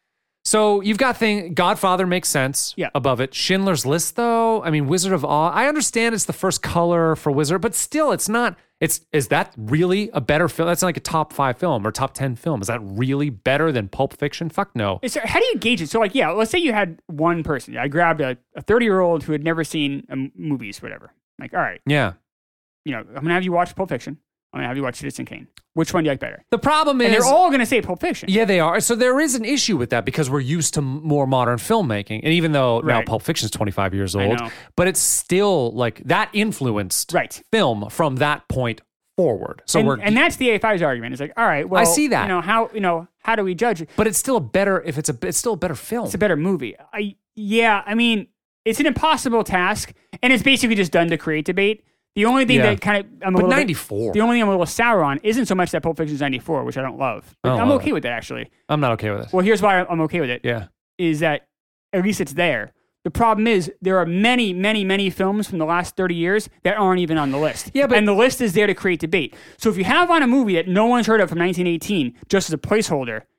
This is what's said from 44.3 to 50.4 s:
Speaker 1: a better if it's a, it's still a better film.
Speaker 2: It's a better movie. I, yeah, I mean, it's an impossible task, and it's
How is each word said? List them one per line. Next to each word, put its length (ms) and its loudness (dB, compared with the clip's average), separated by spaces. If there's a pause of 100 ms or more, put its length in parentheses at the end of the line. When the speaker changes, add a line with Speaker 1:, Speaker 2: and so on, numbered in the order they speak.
Speaker 1:
a 40 2
better 420 0
if 160 -6
it's 120 -4
a, 120 -4
it's 160 -4
still 140 -2
a 60 -2
better 180 -4
film. 300 -6
Speaker 2:
It's 80 -6
a 40 -6
better 180 2
movie. 380 -2 (180)
I, 220 -8 (220)
yeah, 500 2
I 80 -4
mean, 320 2 (380)
it's 160 0
an 60 2
impossible 580 0
task, 480 -2 (300)
and 100 4
it's 100 4